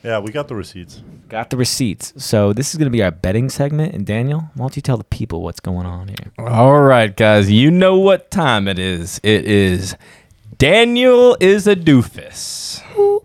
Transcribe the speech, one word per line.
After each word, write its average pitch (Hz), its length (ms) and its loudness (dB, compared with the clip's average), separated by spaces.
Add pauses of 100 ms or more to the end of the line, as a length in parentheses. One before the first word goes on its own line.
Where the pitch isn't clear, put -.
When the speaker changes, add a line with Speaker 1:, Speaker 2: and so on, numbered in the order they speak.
Speaker 1:
Yeah, 113 160 -6
we 107 100 -10
got 143 180 -10
the 131 60 -12
receipts. 90 480 -16 (280)
Speaker 2:
Got 110 200 -10
the 131 60 -4
receipts. 123 560 -4 (100)
So 101 300 0
this 127 200 -6
is 165 60 -10
gonna 147 120 -2
be 117 120 0
our 92 80 0
betting 95 380 -4
segment. 147 460 -4
And 95 120 -8
Daniel, 123 340 -4 (140)
why 123 100 -8
don't 135 120 -8
you 139 60 -10
tell 131 160 -2
the - 60 -10
people 85 380 -8
what's 85 180 -10
going 90 260 -8
on 90 220 -12
here? 101 300 -16
Speaker 3:
All 117 440 2
right, 120 340 4
guys. 107 340 4
You 120 200 4
know 185 280 4
what 190 320 2
time 120 380 -2
it 95 100 -4
is. 90 460 -6
It 104 220 2
is 95 500 0 (640)
Daniel 240 840 4
is 190 260 4
a 208 80 4
doofus. - 1080 -2 (420)